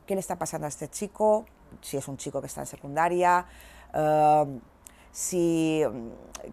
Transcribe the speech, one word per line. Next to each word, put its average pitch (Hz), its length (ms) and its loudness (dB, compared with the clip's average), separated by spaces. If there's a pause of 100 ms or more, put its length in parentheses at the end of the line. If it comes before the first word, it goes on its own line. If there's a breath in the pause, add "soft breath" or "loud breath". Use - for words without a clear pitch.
qué 196 80 -4
le 190 80 -2
está 180 140 -6
pasando 156 300 -6
a 147 40 -4
este 147 180 -10
chico, 214 580 0 (360)
si - 160 -6
es 139 100 -6
un 135 100 -10
chico 139 220 -8
que 143 80 -8
está 143 140 -10
en 135 60 -8
secundaria, 175 800 2 (460 loud breath)
eh, 151 640 4 (520 loud breath)
si, 160 720 0 (680)